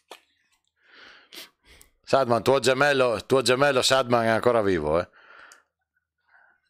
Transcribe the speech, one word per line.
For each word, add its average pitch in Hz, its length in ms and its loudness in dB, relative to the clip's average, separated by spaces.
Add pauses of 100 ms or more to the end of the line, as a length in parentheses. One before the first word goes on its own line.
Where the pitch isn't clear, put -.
(2000)
Sadman, 120 400 0
tuo 135 160 2
gemello, 127 680 0
tuo 131 160 0
gemello 127 400 0
Sadman 123 440 0
è - 20 -2
ancora 113 340 0
vivo, 85 380 0
eh. 90 100 -6 (1600)